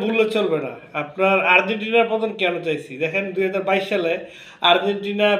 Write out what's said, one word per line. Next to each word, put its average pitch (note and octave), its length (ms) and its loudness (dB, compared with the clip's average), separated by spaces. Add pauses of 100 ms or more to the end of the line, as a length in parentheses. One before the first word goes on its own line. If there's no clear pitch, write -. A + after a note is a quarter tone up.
ভুললে A3 220 2 (100)
চলবে F3 300 0
না, A#2+ 80 -10 (280)
আপনার F#3+ 360 2 (180)
আর্জেন্টিনার G#3+ 580 2
পতন A3 180 -2 (100)
কেন F3 120 2 (120)
চাইছি? D3+ 260 -4 (120)
দেখেন, F#3 200 -4 (100)
দুই F#3+ 140 -2
হাজার F#3 220 -4
বাইশ G3 220 2
সালে F3 220 0 (580)
আর্জেন্টিনা G3+ 560 0 (120)